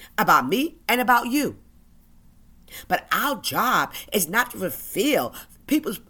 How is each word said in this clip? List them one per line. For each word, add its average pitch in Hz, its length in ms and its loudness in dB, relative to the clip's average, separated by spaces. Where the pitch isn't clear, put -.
about 151 300 4
me 262 300 -2
and 240 120 2
about 240 280 4
you. 262 280 -2
But - 240 -2
our 254 280 0
job 180 520 0
is 175 160 0
not 233 220 0
to - 80 -14
fulfill 185 760 -2
people's 269 420 -2